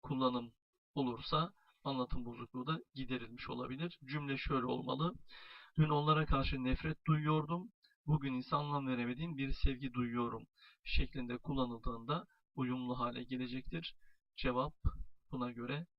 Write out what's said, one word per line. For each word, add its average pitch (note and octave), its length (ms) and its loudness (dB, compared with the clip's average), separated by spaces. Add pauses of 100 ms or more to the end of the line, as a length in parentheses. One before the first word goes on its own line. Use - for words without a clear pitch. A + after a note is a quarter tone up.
kullanım B2 500 0 (420)
olursa C#3+ 580 0 (320)
anlatım B2+ 400 0
bozukluğu A#2+ 420 -8
da D#3 140 0 (140)
giderilmiş A#2+ 540 -6
olabilir. C3 560 -4
Cümle C#3 340 -4
şöyle B2+ 280 0
olmalı. D3 480 0 (640)
"Dün D#3 120 8
onlara D3+ 380 4
karşı C3+ 380 4
nefret D3+ 420 0
duyuyordum, D#3 680 2 (340)
bugün C#3 280 2
ise B2+ 220 -2
anlam C#3+ 300 0
veremediğim B2+ 520 -2
bir C3+ 140 0
sevgi C3 400 2
duyuyorum" A#2+ 540 -2 (380)
şeklinde B2 540 2
kullanıldığında B2 880 -2 (280)
uyumlu B2+ 440 -2
hale A#2+ 260 -2
gelecektir. - 720 -4 (400)
Cevap C3 380 2 (560)
buna B2 200 -2
göre B2+ 360 -4 (120)